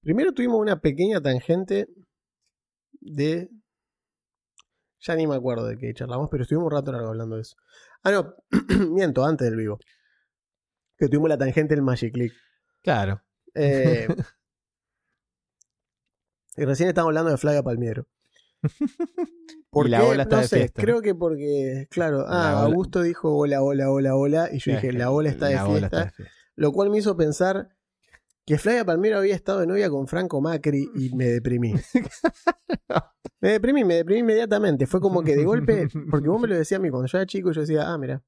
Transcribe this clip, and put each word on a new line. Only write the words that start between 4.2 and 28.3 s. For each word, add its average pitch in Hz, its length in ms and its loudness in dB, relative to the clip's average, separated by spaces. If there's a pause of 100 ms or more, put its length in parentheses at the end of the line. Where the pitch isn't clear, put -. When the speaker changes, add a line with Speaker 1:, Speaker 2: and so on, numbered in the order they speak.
Speaker 1:
ya 175 160 -4
ni 160 100 2
me 147 100 0
acuerdo 120 300 -4
de 113 100 -6
qué 120 180 -8
charlamos, 127 360 -6
pero 131 120 -2
estuvimos 156 240 0
un 151 60 -2
rato 139 200 -4
largo 117 160 -6
hablando 113 280 -6
de 110 60 -6
eso. - 140 -16 (460)
Ah, 190 100 2
no, 180 220 0 (160)
<clears throat> 185 400 2
miento, 160 340 2
antes 143 240 0
del 110 80 -2
vivo. 107 220 -4 (1200)
Que 147 100 2
tuvimos 147 200 2
la 151 100 2
tangente 143 360 2
del 143 100 0
Magic 123 320 -2
League. 120 180 -2 (480)
Speaker 2:
Claro. 101 400 -2 (320)
Speaker 1:
Eh, 131 540 2
Speaker 2:
<laughs> - 380 -6 (2000)
Speaker 1:
y 160 80 -4
recién 139 240 0
estábamos 165 220 0
hablando 160 200 0
de 143 60 0
Flavia 147 260 0
Palmiero. 120 440 -4 (560)
Speaker 2:
<laughs> - 1080 -8
Speaker 1:
¿Por 143 160 2
Speaker 2:
Y 120 40 2
la 117 100 2
Speaker 1:
qué? - 60 2
Speaker 2:
ola 135 160 2
está - 140 0
Speaker 1:
No - 60 4
Speaker 2:
de 123 60 0
Speaker 1:
sé, - 100 0
Speaker 2:
fiesta, - 220 -2
¿no? - 60 -2
Speaker 1:
creo 226 160 0
que 208 120 0
porque, 143 760 -2
claro, 156 360 -2
Speaker 2:
La 175 260 0
Speaker 1:
ah, - 40 2
Speaker 2:
ola. 104 100 2
Speaker 1:
Augusto 180 360 0
dijo 170 340 0
hola, 143 260 2
hola, 139 280 0
hola, 139 260 2
hola, 147 340 2
y 139 80 -6
yo - 140 -10
Speaker 2:
Claro, 131 80 0
Speaker 1:
dije, 127 180 -2
la 120 120 0
ola 151 180 2
está 147 200 -2
de 139 80 2
Speaker 2:
la 98 100 0
ola 101 140 2
Speaker 1:
fiesta, 98 60 -2 (120)
Speaker 2:
está 82 80 0
de 98 60 -10
fiesta. - 220 -20 (220)
Speaker 1:
lo 147 160 2
cual 196 180 2
me 208 80 2
hizo 202 180 0
pensar 175 520 0 (760)